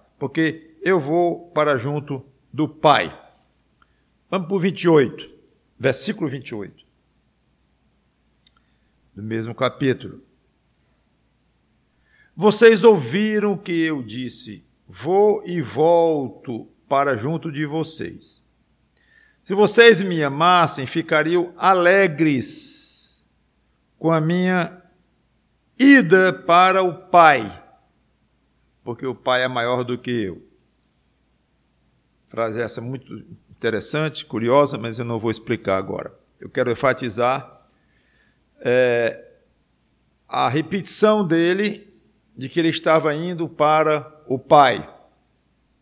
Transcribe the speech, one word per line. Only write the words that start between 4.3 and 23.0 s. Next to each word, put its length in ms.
pro 100
vinte 240
e 60
oito, 420
versículo 500
vinte 200
e 80
oito. 280
Do 80
mesmo 320
capítulo. 680
"Vocês 480
ouviram 720
o 60
que 220
eu 220
disse, 600
'Vou 580
e 160
volto 1040
para 280
junto 360
de 120
vocês.' 800
Se 100
vocês 480
me 220
amassem, 600
ficariam 720
alegres 1700